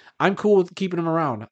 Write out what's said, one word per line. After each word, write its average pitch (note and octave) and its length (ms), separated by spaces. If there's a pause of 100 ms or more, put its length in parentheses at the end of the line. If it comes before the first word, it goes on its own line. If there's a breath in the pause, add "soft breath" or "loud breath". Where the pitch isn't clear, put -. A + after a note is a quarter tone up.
(200 soft breath)
I'm F#3 160
cool G#3 220
with F3+ 180
keeping F3+ 240
him E3 100
around. C#3+ 420